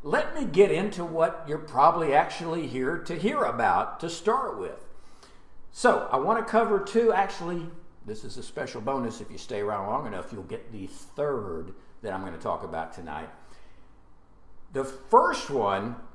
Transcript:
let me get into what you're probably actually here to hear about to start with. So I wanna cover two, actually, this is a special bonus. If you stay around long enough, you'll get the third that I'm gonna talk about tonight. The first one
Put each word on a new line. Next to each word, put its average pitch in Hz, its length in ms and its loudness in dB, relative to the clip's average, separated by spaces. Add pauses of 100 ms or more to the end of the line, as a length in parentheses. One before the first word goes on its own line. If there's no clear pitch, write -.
let 196 320 0
me - 120 -2
get 175 260 8
into 185 320 0
what 160 420 2
you're 151 120 -2
probably 151 560 6
actually 165 520 2
here 131 300 -2
to 170 180 -6
hear 233 280 0
about 110 580 2
to 170 80 -4
start 220 500 0
with. - 280 -8 (840)
So - 400 4
I - 60 2
wanna 214 280 2
cover 214 360 4
two, 226 320 4
actually, 175 560 0 (380)
this 107 180 -8
is - 140 -8
a 120 40 -8
special 127 380 -8
bonus. 117 400 -2
If - 100 -10
you - 60 -12
stay 104 240 -4
around 101 280 -2
long 131 180 -2
enough, 98 260 -8
you'll 101 100 -10
get 131 300 -10
the 95 140 -8
third 98 880 -6 (260)
that 101 140 -6
I'm 95 100 -6
gonna 85 140 -10
talk 85 260 -4
about 82 300 -8
tonight. 80 340 -10 (1400)
The 135 120 -2
first - 680 4
one 107 460 0 (180)